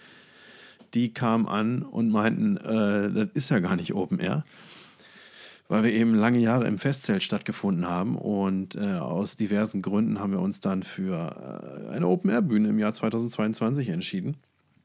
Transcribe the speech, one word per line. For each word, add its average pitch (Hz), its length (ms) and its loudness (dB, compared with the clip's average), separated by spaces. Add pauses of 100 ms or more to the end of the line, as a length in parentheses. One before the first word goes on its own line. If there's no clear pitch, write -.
(960)
Die 117 180 0
kamen 113 360 2
an 110 340 0
und 113 280 -2
meinten, 107 480 2
äh, 104 540 0
das 101 220 0
ist 139 160 -2
ja 127 80 4
gar 90 180 0
nicht 85 180 -4
Open 92 260 -2
Air. 135 240 -2 (1300)
Weil 107 140 4
wir 117 80 4
eben 113 220 4
lange 117 240 6
Jahre 117 280 4
im 104 120 0
Festzelt 113 440 0
stattgefunden 98 640 -2
haben 90 300 0
und, 95 580 -2
äh, 101 200 -2
aus 85 420 -4
diversen 104 460 0
Gründen 104 360 0
haben 98 140 -2
wir 95 80 0
uns 95 200 -2
dann 95 220 -2
für, 82 1080 -8
äh, - 40 -6
eine 170 120 0
Open-Air-Bühne 131 600 4
im 107 100 2
Jahr 107 160 0
zweitausendzweiundzwanzig 117 960 -2
entschieden. 95 480 -4 (460)